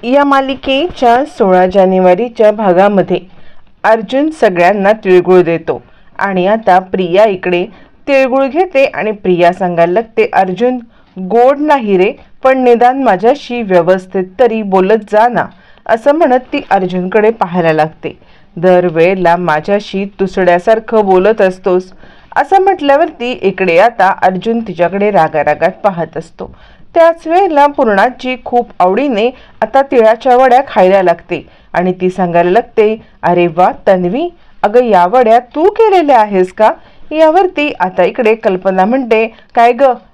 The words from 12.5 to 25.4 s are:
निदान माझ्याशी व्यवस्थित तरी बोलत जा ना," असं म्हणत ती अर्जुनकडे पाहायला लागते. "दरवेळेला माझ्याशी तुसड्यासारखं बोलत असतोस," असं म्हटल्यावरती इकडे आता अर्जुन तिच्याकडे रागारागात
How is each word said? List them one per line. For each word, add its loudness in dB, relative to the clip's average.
निदान 2
माझ्याशी -2
व्यवस्थित 0
तरी 0
बोलत 0
जा 2
ना," -2
असं 0
म्हणत 2
ती -8
अर्जुनकडे 0
पाहायला -2
लागते. -4
"दरवेळेला 2
माझ्याशी -4
तुसड्यासारखं 0
बोलत 2
असतोस," -2
असं 0
म्हटल्यावरती -2
इकडे 0
आता 2
अर्जुन -2
तिच्याकडे -4
रागारागात 0